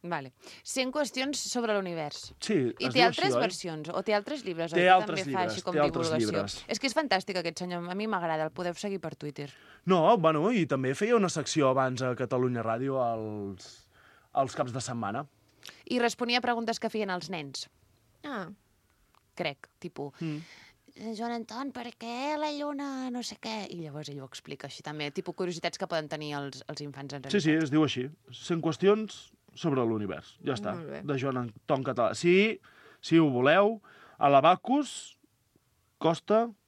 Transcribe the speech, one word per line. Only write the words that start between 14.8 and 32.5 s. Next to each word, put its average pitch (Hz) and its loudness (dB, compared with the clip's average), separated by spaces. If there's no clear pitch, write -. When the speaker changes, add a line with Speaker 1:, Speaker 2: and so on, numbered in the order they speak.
Speaker 2:
setmana. 120 -4
Speaker 1:
I 247 0
responia 240 0
a 233 -2
preguntes 233 -2
que 226 -4
feien 208 -2
els 170 -6
nens. 151 -8
Speaker 3:
Ah. 233 -8
Speaker 1:
Crec, 151 -8
tipus, 143 -10
Speaker 2:
Mm. 156 -4
Speaker 1:
«Eh, 220 -10
Joan 233 -6
Anton, 233 -8
per 240 -12
què 254 -6
la 302 -2
lluna 285 -6
no 247 -6
sé 214 -10
què?» 220 -6
I 175 -10
llavors 147 -10
ell 143 -10
ho 135 -12
explica - -14
així - -14
també, 151 -6
tipus 175 -8
curiositats 175 -4
que 190 -6
poden 156 -4
tenir 151 -6
els, 139 -8
els 151 -10
infants 139 -12
en 139 -10
Speaker 2:
Sí, 202 2
sí, 156 4
Speaker 1:
realitat. 160 4
Speaker 2:
es 139 -2
diu 151 4
així. 135 -2
Cent 170 -4
qüestions... 196 2
sobre 139 0
l'univers. 104 -6
Ja 131 0
està. 101 -4
Speaker 3:
Molt 160 -10
bé. 71 -10
Speaker 2:
De 143 -2
Joan 131 -2
Anton 127 -2
Català. 113 2
Si, 190 4